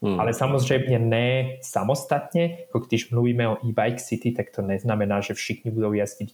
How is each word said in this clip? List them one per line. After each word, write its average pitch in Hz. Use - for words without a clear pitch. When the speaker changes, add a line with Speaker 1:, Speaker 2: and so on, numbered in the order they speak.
Speaker 1:
Hmm. 95
Speaker 2:
Ale 113
samozřejmě 131
ne 120
samostatně, 151
jako -
když 117
mluvíme 120
o 107
e-bike 117
city, 117
tak 104
to 107
neznamená, 101
že 101
všichni -
budou 110
jezdit 104